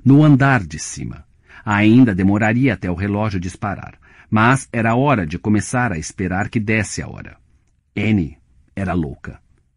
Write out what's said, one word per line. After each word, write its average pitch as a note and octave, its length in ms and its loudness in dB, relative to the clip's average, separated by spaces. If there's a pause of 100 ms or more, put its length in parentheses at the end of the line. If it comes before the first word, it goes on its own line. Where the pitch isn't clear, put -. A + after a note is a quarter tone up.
no C#3 180 6
andar C#3 420 4
de D#2 140 -12
cima. - 460 -12 (400)
Ainda G#2+ 500 4
demoraria G#2+ 600 2
até F#2 140 -6
o F2 60 -4
relógio G2+ 460 -4
disparar, F#2 580 -10 (320)
mas A#2 420 2
era A2+ 220 0
hora B2 320 0
de E2 100 -6
começar G#2+ 560 -2
a E2 60 -6
esperar F#2 500 -6
que A#2 120 -4
desse G#2+ 420 -4
a D2+ 60 -12
hora. G#1 280 -18 (600)
Annie G#2 400 0 (400)
era F#2 160 -4
louca, D2+ 480 -8 (360)